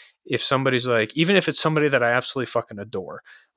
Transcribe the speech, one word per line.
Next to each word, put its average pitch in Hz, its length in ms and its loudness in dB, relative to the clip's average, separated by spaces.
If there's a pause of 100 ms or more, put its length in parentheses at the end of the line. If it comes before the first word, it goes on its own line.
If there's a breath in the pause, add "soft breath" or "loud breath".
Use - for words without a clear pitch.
(260 loud breath)
if - 180 -2
somebody's 131 440 2
like, 113 280 2
even 165 200 2
if 185 120 4
it's 151 120 0
somebody 156 300 2
that 135 140 2
I 117 100 2
absolutely 123 340 -2
fucking 113 320 -4
adore, 95 420 -10 (360 loud breath)